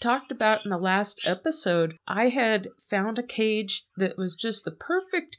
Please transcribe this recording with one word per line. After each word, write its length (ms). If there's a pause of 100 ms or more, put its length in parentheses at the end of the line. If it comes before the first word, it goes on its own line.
talked 300
about 340
in 60
the 60
last 480
episode, 720 (120)
I 220
had 380 (220)
found 300
a 40
cage 600 (120)
that 200
was 180
just 300
the 60
perfect 680